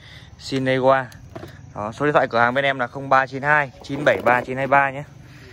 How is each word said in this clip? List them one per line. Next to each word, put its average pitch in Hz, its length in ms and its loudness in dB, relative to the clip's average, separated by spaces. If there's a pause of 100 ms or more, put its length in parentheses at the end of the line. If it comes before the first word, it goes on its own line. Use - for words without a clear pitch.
(400)
Shinewa. 131 640 0 (720)
Đó, 104 160 -8
số - 140 -4
điện 147 80 2
thoại 151 140 4
cửa 117 120 -2
hàng 120 140 2
bên 139 120 0
em 135 140 -2
là 123 80 -2
không 139 220 -12
ba 131 180 4
chín 131 140 -10
hai 147 300 0 (120)
chín - 220 -8
bảy 104 200 4
ba 123 160 4
chín 127 160 -8
hai 135 100 -2
ba 139 240 4
nhé. 139 120 -10 (500)